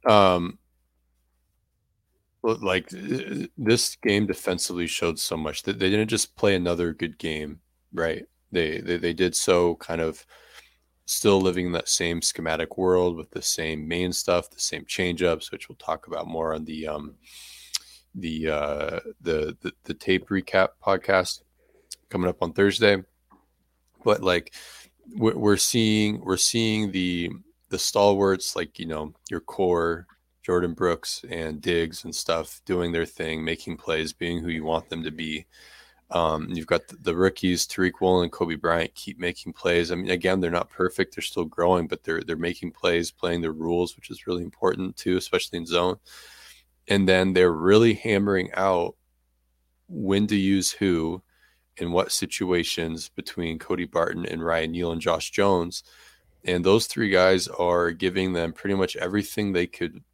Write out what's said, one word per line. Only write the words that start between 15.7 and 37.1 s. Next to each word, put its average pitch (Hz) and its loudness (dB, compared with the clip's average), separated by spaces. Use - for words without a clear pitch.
talk - -8
about 80 -8
more 80 -4
on 80 -6
the, 78 -10
um, 76 -8
the, 80 -4
uh, 73 -2
the, 78 -2
the, - -8
the 92 -10
tape 92 -2
recap 95 2
podcast 95 0
coming 90 -2
up - -6
on 85 -4
Thursday. 101 4
But, 104 4
like, 87 0
we're, 110 2
we're 104 4
seeing, 107 2
we're 95 0
seeing 107 0
the, 90 -2
the 92 -4
stalwarts, 98 4
like, 87 -6
you - -8
know, 78 -6
your 85 -6
core, 85 0
Jordan 90 0
Brooks 87 -2
and 80 -8
Diggs 82 -2
and 80 -12
stuff, - -4
doing 87 0
their 82 -2
thing, 80 -6
making 82 -6
plays, 80 -4
being 85 -6
who 85 -6
you 80 -4
want 80 -2
them 82 -8
to 80 -8
be. 80 -10
Um, 80 0
you've 82 -6
got 85 0
the, - -20
the 85 -2